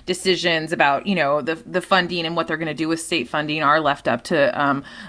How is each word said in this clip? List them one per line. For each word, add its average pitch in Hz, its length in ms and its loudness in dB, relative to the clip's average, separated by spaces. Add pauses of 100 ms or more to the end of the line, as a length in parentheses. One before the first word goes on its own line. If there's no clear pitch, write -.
decisions 165 680 0
about, 143 340 2
you 202 80 2
know, 147 260 2
the, 156 140 -2
the 165 260 -4
funding 175 440 0
and 165 100 -4
what 165 120 -2
they're 156 100 -2
gonna 160 160 -4
do 160 160 -2
with 165 100 0
state 147 300 -4
funding 151 340 -2
are 147 160 4
left 143 280 0
up 123 180 -2
to, 147 360 2
um, 139 220 0 (260)